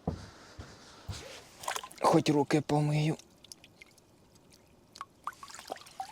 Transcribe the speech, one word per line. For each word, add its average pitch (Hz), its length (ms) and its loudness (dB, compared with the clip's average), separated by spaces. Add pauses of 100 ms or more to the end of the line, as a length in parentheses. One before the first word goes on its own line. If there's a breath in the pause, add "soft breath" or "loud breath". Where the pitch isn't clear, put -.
(2000 loud breath)
Хоч 160 280 6
руки 147 300 4
помию. 151 560 2 (3000)